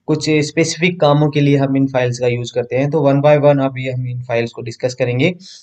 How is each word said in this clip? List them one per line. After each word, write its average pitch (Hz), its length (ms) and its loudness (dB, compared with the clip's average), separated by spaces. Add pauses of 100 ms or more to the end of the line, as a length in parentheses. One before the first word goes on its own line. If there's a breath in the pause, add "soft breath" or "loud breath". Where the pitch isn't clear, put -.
कुछ 151 240 -2
specific 160 680 0
कामों 147 300 4
के 147 120 0
लिए 143 160 4
हम 135 200 0
इन 135 100 2
files 127 320 -2
का 123 80 0
यूज़ 120 280 -4
करते 120 200 -4
हैं। 143 160 0
तो 160 80 0
one 139 260 2
by 151 180 4
one 143 180 4
अभी 131 280 -4
हम 127 180 -6
इन 123 140 -8
files 117 300 -4
को 117 100 -14
discuss 117 320 -6
करेंगे 127 380 0 (320 loud breath)